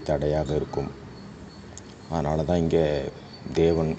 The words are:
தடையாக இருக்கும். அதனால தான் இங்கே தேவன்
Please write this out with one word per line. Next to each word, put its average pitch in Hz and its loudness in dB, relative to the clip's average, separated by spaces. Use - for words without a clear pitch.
தடையாக 76 2
இருக்கும். 71 -2
அதனால 78 2
தான் 85 4
இங்கே 82 4
தேவன் 82 4